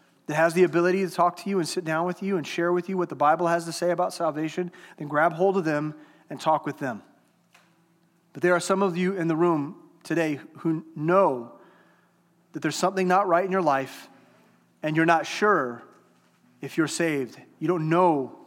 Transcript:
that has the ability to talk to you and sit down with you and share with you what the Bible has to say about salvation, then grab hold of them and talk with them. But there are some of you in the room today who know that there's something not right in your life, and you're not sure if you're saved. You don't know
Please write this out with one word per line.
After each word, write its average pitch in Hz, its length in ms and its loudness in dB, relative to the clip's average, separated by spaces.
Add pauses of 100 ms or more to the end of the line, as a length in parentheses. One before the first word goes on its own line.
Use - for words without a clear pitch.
(280)
that 151 80 -4
has 165 180 2
the 180 100 6
ability 175 400 2
to 170 80 -4
talk 170 260 2
to - 120 -8
you 196 80 0
and 160 100 -2
sit 185 160 -6
down 160 220 -2
with 180 160 -6
you 196 160 -2
and 151 80 -4
share 175 260 -2
with 175 160 0
you 190 80 -4
what 175 140 -2
the - 60 -8
Bible 160 320 2
has 170 180 0
to 165 60 -10
say 175 180 -2
about 175 240 -2
salvation, 160 580 -4 (260)
then 147 100 -10
grab 156 260 2
hold 190 240 2
of 170 80 -2
them 151 300 -2 (340)
and 143 100 -10
talk 156 280 0
with 139 100 -8
them. 120 240 -6 (1300)
But - 120 -12
there 180 100 4
are 170 60 4
some 196 240 0
of 180 120 0
you 180 180 0
in 170 140 -2
the 160 80 2
room 160 400 0 (280)
today 156 360 -2 (200)
who 160 260 -2 (100)
know 151 560 0 (1000)
that 147 100 -12
there's 151 140 -4
something 185 320 0
not 190 200 4
right 175 160 4
in 185 80 -4
your 190 120 0
life, 135 440 -2 (720)
and 156 140 -2
you're 160 100 4
not 165 200 4
sure 147 560 0 (800)
if 135 160 -10
you're 160 100 2
saved. 143 500 -4 (220)
You 156 80 -6
don't 160 220 0
know 160 580 2